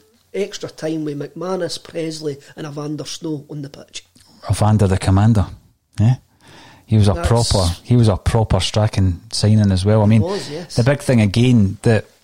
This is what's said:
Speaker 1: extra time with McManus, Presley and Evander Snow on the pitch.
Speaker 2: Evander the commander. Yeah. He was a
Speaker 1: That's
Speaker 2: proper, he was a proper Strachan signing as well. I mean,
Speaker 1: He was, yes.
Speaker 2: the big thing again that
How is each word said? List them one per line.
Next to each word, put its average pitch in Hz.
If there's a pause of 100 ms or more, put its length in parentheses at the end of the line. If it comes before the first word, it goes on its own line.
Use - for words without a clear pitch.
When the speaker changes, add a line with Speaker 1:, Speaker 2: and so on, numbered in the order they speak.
(320)
Speaker 1:
extra 196
time 160
with 147
McManus, 170
Presley 156 (180)
and 160
Evander 147
Snow 156
on 151
the 143
pitch. - (460)
Speaker 2:
Evander 107
the 92
commander. 101 (540)
Yeah. 123 (720)
He 110
was 104
a 95
Speaker 1:
That's -
Speaker 2:
proper, 110 (180)
he 123
was 113
a 92
proper 107
Strachan 98 (120)
signing 107
as 92
well. 107
I 101
mean, 110
Speaker 1:
He 165
was, 185
yes. 160
Speaker 2:
the 120
big 139
thing 123
again 104
that 113 (200)